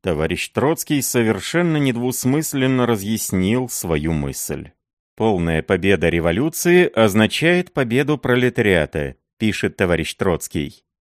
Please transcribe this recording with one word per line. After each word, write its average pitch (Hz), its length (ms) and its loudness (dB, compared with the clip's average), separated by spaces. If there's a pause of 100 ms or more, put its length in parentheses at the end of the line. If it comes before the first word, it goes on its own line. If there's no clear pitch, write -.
товарищ 82 480 -2
Троцкий 143 500 -2
совершенно 123 760 0
недвусмысленно 131 1080 0
разъяснил 107 800 0
свою 80 440 -2
мысль. 69 580 -6 (460)
"Полная 85 460 0
победа 90 460 2
революции 131 760 2
означает 113 880 2
победу 135 460 0
пролетариата", 104 1000 0 (220)
пишет 104 380 -2
товарищ 85 380 0
Троцкий. - 680 -4 (320)